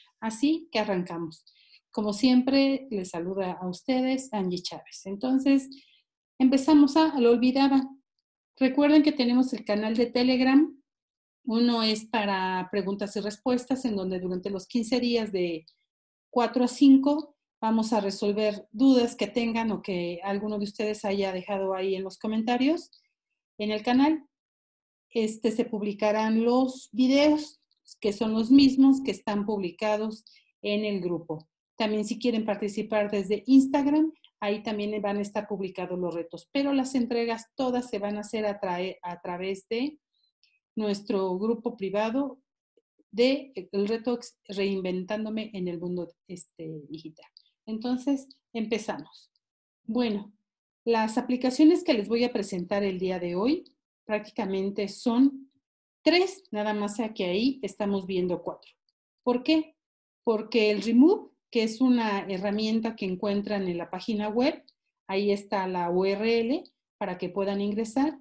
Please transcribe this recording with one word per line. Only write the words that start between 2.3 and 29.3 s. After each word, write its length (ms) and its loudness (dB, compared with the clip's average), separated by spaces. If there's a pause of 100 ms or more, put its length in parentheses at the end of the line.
les 200 -6
saluda 420 -4
a 160 -8
ustedes 640 -2
Angie 280 -2
Chávez. 440 -14
Entonces, 640 2 (680)
empezamos 600 6
a, 200 4
lo 140 6
olvidaba. 580 4 (680)
Recuerden 460 6
que 100 4
tenemos 400 2
el 100 -8
canal 320 -2
de 120 2
Telegram. 680 4 (680)
Uno 360 2
es 220 0
para 680 -2
preguntas 420 -4
y 60 -4
respuestas, 640 -2
en 100 -2
donde 240 -4
durante 300 -6
los 180 -8
quince 320 -2
días 320 0
de 340 -4 (640)
cuatro 360 0
a 20 4
cinco 600 6 (320)
vamos 320 0
a 80 2
resolver 720 -2
dudas 420 4
que 100 -2
tengan 460 -2
o 100 -4
que 440 -4
alguno 320 -4
de 80 -4
ustedes 400 -4
haya 260 -2
dejado 420 -4
ahí 220 -2
en 80 -4
los 140 -12
comentarios 720 -2 (680)
en 140 -4
el 120 -4
canal. 420 4 (840)
Este, 380 -2
se 140 0
publicarán 800 0
los 480 0
videos, 720 2 (400)
que 100 0
son 220 -2
los 180 0
mismos 500 4
que 100 -4
están 340 -4